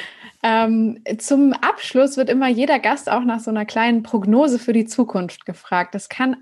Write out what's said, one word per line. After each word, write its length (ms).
Ähm, 600
zum 340
Abschluss 640
wird 140
immer 180
jeder 300
Gast 320
auch 140
nach 160
so 100
einer 160
kleinen 360
Prognose 560
für 140
die 140
Zukunft 580
gefragt. 500
Das 140
kann 340